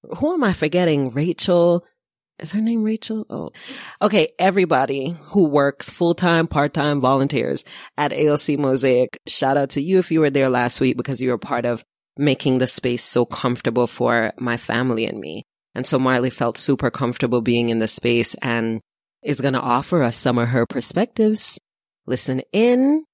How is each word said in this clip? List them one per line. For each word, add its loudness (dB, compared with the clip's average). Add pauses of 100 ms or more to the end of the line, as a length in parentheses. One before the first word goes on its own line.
(180)
Who 0
am 0
I 2
forgetting? 0
Rachel. 2 (540)
Is -12
her -2
name 0
Rachel? -4
Oh, -8 (500)
okay. 4 (100)
Everybody 0
who 4
works 0
full-time, 2
part-time, 0
volunteers 0 (320)
at -2
A 0
L 4
C 0
Mosaic. 0
Shout 0
out 0
to -4
you 2
if 0
you 2
were 4
there 2
last 0
week, 2
because -6
you -2
were -2
part -4
of -2 (320)
making 2
the 2
space -2
so 2
comfortable -2
for 0
my -4
family -2
and -8
me. -12 (320)
And -6
so 2
Marley 2
felt -4
super 0
comfortable -2
being 0
in 0
the 0
space 0
and -4 (420)
is -4
gonna -2
offer 0
us 0
some 0
of 0
her 2
perspectives. -2 (480)
Listen -2 (100)
in. 4